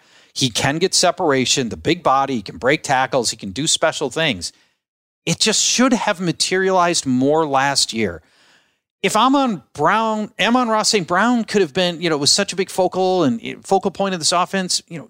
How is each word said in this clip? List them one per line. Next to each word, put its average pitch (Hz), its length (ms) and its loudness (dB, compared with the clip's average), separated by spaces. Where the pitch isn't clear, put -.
He 131 160 0
can 139 300 -2
get 175 160 0
separation, 139 760 0
the 98 60 -8
big 151 280 -2
body, 135 320 2
he 107 60 -4
can - 160 -14
break 139 260 0
tackles, 131 460 0
he 117 60 -8
can 107 140 -10
do 131 160 -6
special 156 440 0
things. 135 420 -2
It 165 140 -2
just - 220 0
should 247 300 2
have 208 280 -2
materialized 185 880 0
more 139 380 2
last 139 480 0
year. 101 300 -4
If 190 140 0
Amon 254 460 2
Brown, 214 640 0
Amon-Ra 220 440 2
Saint 196 260 0
Brown 220 360 2
could 202 180 2
have 151 100 -2
been, 175 300 -2
you 170 80 0
know, 156 80 0
was 143 120 0
such - 220 0
a 185 40 -8
big 185 120 -2
focal 185 560 0
and, 139 180 0
eh, 131 200 -10
focal 190 280 0
point 190 240 -4
of 175 60 -6
this 143 100 -2
offense, 180 580 -2
you 170 100 -14
know, 135 120 -16